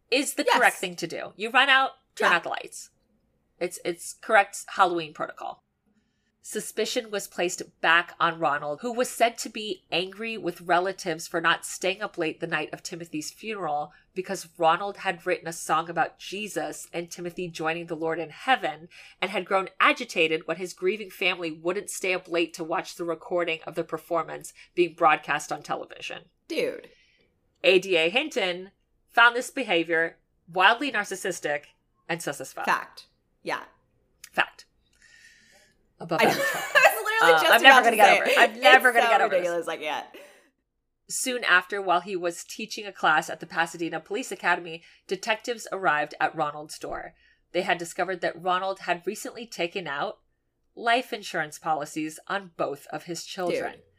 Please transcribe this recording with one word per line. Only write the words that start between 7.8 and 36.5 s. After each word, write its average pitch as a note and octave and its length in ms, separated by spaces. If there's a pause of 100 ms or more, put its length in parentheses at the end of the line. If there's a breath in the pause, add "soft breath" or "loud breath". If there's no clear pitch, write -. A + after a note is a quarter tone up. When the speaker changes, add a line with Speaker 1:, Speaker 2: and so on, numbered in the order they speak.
Speaker 1:
back E3+ 380
on E3 200
Ronald, D3 420
who A#3+ 100
was A#3+ 200
said A#3 260
to - 120
be G#3+ 420
angry G3 480
with E3+ 220
relatives F3 640
for E3+ 120
not E3 280
staying F#3+ 340
up G3+ 160
late F3 220
the E3 80
night D#3 260
of - 80
Timothy's E3 480
funeral F3 640 (220 soft breath)
because F#3 320 (100)
Ronald F3 400
had F3+ 300
written E3+ 200
a E3 60
song E3 340
about E3+ 300
Jesus E3+ 720
and E3+ 200
Timothy F3 360
joining E3 380
the E3+ 100
Lord D#3+ 220
in D#3 140
heaven, F3 580 (320 loud breath)
and F#3 80
had F#3+ 160
grown F#3+ 240 (100)
agitated G3+ 680
when E3 100
his F3+ 160
grieving F#3+ 380
family F3 400
wouldn't F3 400
stay F#3+ 200
up F3+ 160
late E3+ 280
to E3+ 80
watch E3 320
the E3+ 100
recording E3 600
of D3 80
the E3 80
performance D#3 680 (220 soft breath)
being E3+ 220
broadcast D3+ 560
on D3+ 100
television. - 680 (160)
Speaker 2:
Dude. F#3 420 (720 soft breath)
Speaker 1:
A F#3 140
D F#3 200
A D#3+ 120
Hinton G3 640 (360)
found A#3 280
this - 160
behavior E3 640 (340)
wildly A3+ 400
narcissistic F#3 760 (440)
and E3+ 100
sus C#3+ 220
as C3+ 100
fuck. - 140
Speaker 2:
Fact. - 400 (380)
Yeah. D3+ 220 (640)
Speaker 1:
Fact. - 340 (1300 soft breath)
Above E3+ 220
Speaker 2:
I, - 20
<laughs> - 20
Speaker 1:
average. - 180
Speaker 2:
I - 520